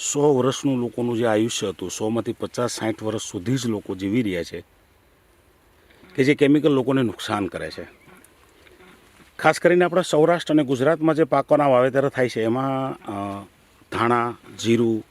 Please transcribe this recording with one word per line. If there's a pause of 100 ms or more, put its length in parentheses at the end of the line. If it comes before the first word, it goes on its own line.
(140)
સો
વર્ષનું
લોકોનું
જે
આયુષ્ય
હતું,
સો
માંથી
પચાસ,
સાઠ
વર્ષ
સુધી
જ
લોકો
જીવી
રહ્યા
છે, (1500)
કે
જે
કેમિકલ
લોકોને
નુકસાન
કરે
છે. (1500)
ખાસ
કરીને
આપણા
સૌરાષ્ટ્ર
અને
ગુજરાતમાં
જે
પાકોના
વાવેતર
થાય
છે,
એમાં,
અ, (460)
ધાણા, (260)
જીરું,